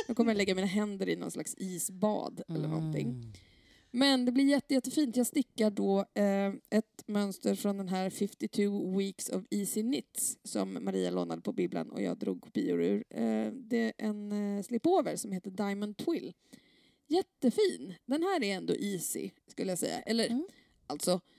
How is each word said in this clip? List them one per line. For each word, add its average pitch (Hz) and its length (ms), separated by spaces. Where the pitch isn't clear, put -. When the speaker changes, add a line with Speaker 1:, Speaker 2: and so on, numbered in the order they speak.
Speaker 1:
Då 240 60
kommer 233 180
jag 208 40
lägga 190 180
mina 185 120
händer 196 420
i 170 80
någon 175 140
slags - 280
isbad 190 880
eller 165 160
Speaker 2:
Mm. 151 60
Speaker 1:
någonting. 156 640
Men 262 340
det 247 80
blir 269 120
jätte, 277 300
jättefint. 262 420
Jag 247 100
stickar 220 440
då, 202 280
eh, 196 380
ett - 360
mönster 202 480
från 202 240
den 190 100
här 190 220
fifty-two 202 880
Weeks 196 300
of 190 220
Easy 208 320
Knits - 640
som 190 400
Maria 190 260
lånade 175 320
på 190 100
bibblan 87 380
och - 120
jag 87 160
drog 92 220
kopior 180 420
ur. - 280
Eh, 220 420
det 233 260
är 226 200
en, 208 340
eh, 202 300
slipover 240 540
som 202 160
heter 185 180
Diamond 202 460
Twill. - 360
Jättefin! 269 880
Den 294 160
här 359 220
är 196 120
ändå 170 180
easy, 190 560
skulle - 260
jag 175 60
säga. - 220
Eller, 226 260
Speaker 2:
Mm. 269 200
Speaker 1:
alltså, 180 340